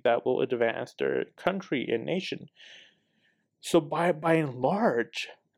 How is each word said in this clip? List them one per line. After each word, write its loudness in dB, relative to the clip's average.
that 2
will 2
advance -2
their 0
country -2
and 0
nation. -6
So 4
by, 0
by 2
and 0
large, 0